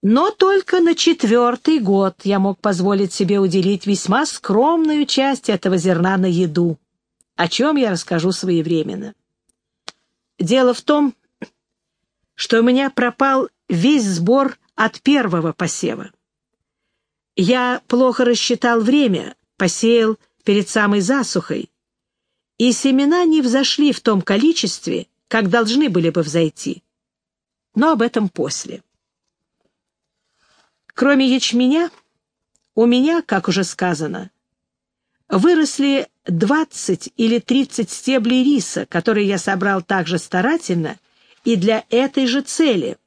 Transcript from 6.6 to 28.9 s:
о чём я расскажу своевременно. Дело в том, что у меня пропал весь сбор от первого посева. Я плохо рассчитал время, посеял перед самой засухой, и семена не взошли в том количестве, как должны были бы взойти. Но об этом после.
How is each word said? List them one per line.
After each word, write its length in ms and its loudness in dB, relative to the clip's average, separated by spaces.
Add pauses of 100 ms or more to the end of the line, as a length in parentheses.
о 100 0
чём 300 0
я 120 0
расскажу 440 -2
своевременно. 840 -4 (1200)
Дело 360 2
в 80 -6
том, 340 0 (1200)
что 240 0
у 40 4
меня 260 2
пропал 580 0 (220)
весь 340 2
сбор 560 0 (160)
от 260 -2
первого 520 0
посева. 580 -6 (1300)
Я 500 0
плохо 380 2
рассчитал 560 0
время, 560 0 (180)
посеял 640 2 (260)
перед 240 0
самой 320 0
засухой, 720 -4 (880)
и 160 2
семена 500 2
не 180 2
взошли 520 0
в 80 -8
том 200 0
количестве, 880 -2 (220)
как 200 0
должны 380 2
были 220 0
бы 140 -2
взойти. 600 -4 (880)
Но 200 2
об 80 0
этом 260 0
после. 560 -8 (2000)